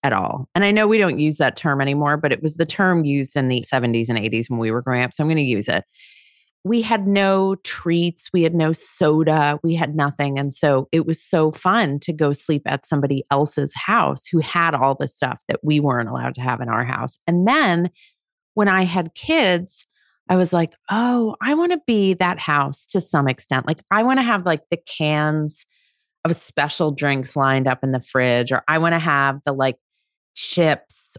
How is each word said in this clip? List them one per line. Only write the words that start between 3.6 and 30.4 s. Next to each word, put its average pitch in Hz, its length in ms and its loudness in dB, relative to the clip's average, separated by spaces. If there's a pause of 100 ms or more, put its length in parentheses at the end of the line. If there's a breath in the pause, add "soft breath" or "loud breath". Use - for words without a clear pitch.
seventies 117 460 0
and 117 100 0
eighties 110 320 -2
when 120 80 -4
we 113 120 -2
were 117 120 -2
growing 123 200 -2
up. 123 120 -4
So - 80 -2
I'm 151 60 0
gonna 160 140 0
use 117 260 -2
it. 80 160 -2 (800 soft breath)
We 226 180 0
had 214 240 0
no 196 500 2
treats. - 760 -4
We 180 100 2
had 165 120 2
no 160 180 2
soda. 156 880 2
We 165 120 0
had 151 200 -2
nothing. 143 440 -2
And 139 140 -4
so 143 400 2
it 160 140 2
was 165 160 -4
so 156 300 2
fun 185 480 0
to 165 120 -6
go 151 200 0
sleep 147 340 -2
at - 180 -4
somebody 139 460 -2
else's 143 440 -2
house 156 520 -2
who 170 140 2
had 165 340 0
all 135 200 2
the 135 140 -4
stuff 127 400 -6
that - 140 -4
we 151 180 2
weren't 123 300 0
allowed 127 240 -6
to 123 80 -12
have 123 180 -4
in 120 80 -6
our 113 160 0
house. 117 320 -6 (100)
And 175 200 2
then 196 440 2 (640 soft breath)
when 208 140 2
I 190 140 4
had 170 320 -2
kids, 190 720 -2 (420)
I 185 80 4
was 180 160 2
like, 170 220 0 (160)
"Oh, 233 500 0
I 262 140 -2
wanna 349 320 0
be 202 280 2
that 180 260 0
house 143 460 -2
to 196 140 -2
some 143 280 2
extent. - 380 -2
Like, 156 240 -4
I 208 120 2
wanna 254 220 2
have, 208 200 0
like, 160 260 0
the 170 60 -2
cans 151 880 -2 (600)
of 165 120 0
special 151 540 -2
drinks 139 460 -2
lined 135 320 2
up 127 160 -2
in 135 80 0
the 127 80 0
fridge, 123 520 0
or 131 160 0
I 156 100 2
wanna 165 200 2
have 143 480 0
the, 143 60 0
like, 135 240 0 (580)
chips - 840 -2